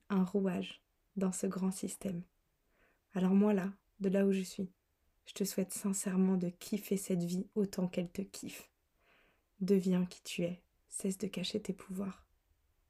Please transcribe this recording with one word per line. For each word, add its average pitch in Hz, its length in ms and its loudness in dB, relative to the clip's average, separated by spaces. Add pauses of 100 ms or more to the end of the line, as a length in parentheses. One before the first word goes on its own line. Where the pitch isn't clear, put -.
un 190 160 4
rouage 190 580 -2 (340)
dans 185 160 0
ce - 140 -4
grand 190 240 0
système. 185 520 -6 (920)
Alors 185 180 4
moi 208 220 6
là, 190 180 0 (280)
de 196 80 0
là 196 180 4
où 196 60 6
je 190 100 2
suis, 185 280 -8 (580)
je - 60 -20
te 202 100 -2
souhaite 190 280 -2
sincèrement 190 640 2
de 180 120 0
kiffer 202 480 -4
cette 190 260 0
vie 180 320 -2
autant 196 320 0
qu'elle 180 240 -4
te - 120 -8
kiffe. - 480 -12 (920)
Deviens 185 460 4
qui - 160 -16
tu - 200 -6
es, 175 200 -4 (260)
cesse - 300 -4
de - 80 -4
cacher 185 340 -4
tes 190 140 -6
pouvoirs. 190 500 -8 (640)